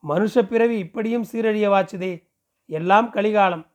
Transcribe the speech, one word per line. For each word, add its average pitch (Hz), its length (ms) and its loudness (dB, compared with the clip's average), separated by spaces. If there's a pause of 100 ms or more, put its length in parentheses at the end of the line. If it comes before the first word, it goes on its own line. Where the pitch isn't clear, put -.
மனுஷ 202 340 0
பிறவி 226 360 0
இப்படியும் 220 540 -4
சீரழிய 214 380 0
வாச்சுதே. 185 600 -2 (360)
எல்லாம் 190 480 2
கலிகாலம். 202 600 0